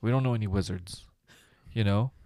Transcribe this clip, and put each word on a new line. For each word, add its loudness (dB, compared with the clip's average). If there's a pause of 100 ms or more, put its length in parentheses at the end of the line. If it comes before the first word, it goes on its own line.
We 2
don't 4
know 2
any 0
wizards. -4 (680)
You 0
know? 2 (140)